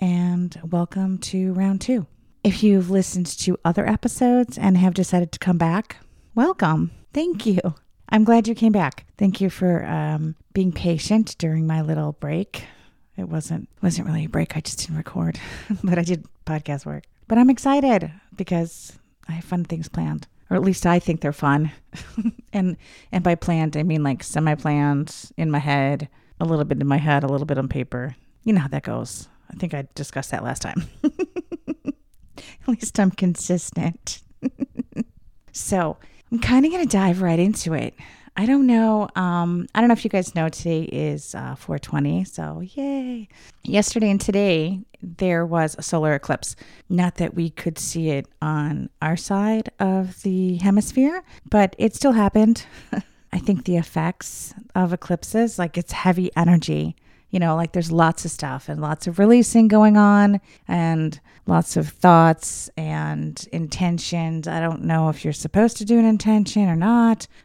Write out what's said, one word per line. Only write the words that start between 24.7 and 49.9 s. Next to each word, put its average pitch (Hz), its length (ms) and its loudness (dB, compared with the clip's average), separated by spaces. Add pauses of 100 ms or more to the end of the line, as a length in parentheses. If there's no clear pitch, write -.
in 165 120 -2
my 147 120 0
head, 143 480 -2 (320)
a - 40 -2
little 160 200 0
bit 139 160 -2
in 139 80 0
my 139 100 2
head, 143 240 0
a 139 60 -2
little 139 180 -2
bit 147 100 -2
on 131 120 -4
paper. 127 480 -8 (260)
You 220 100 0
know 180 100 4
how 139 60 -4
that 143 140 -6
goes. - 460 -10 (200)
I - 60 -18
think 165 200 -8
I 139 200 -8
discussed - 380 -10
that - 100 -6
last 120 180 -6
time. - 220 -6 (220)
<laughs> 302 80 -4 (1500)
At - 60 -6
least 226 300 -4
I'm 196 120 4
consistent. - 1120 -4 (180)
<laughs> 262 100 -4 (1000)
So 175 460 -4 (320)
I'm 233 80 -2
kinda 247 320 4
gonna 349 160 -2
dive 190 340 2
right 170 180 2
into 175 360 0
it. 120 180 -4 (440)
I 202 100 0
don't 269 200 4
know. 220 500 2
Um, 175 580 -2
I - 60 0
don't 233 80 6
know 233 40 6
if 226 120 0
you 208 60 -2
guys 185 240 -2
know 165 140 0
today 160 360 -4
is, 147 500 -6
uh, 131 220 -10
four 151 220 -8
twenty, 151 460 -2
so 160 360 -10
yay. 254 680 -8 (360)
Yesterday 208 460 0
and 196 100 2
today, 190 600 0 (220)
there 170 420 -2
was 165 320 0
a 156 60 -14
solar 156 320 0
eclipse. - 420 -6 (320)
Not 180 280 0
that - 180 -4
we 170 160 -2
could - 280 -8
see 165 320 -4
it 139 180 -4 (120)
on 151 480 -2 (140)
our 160 140 0
side 214 640 -2
of 190 440 -2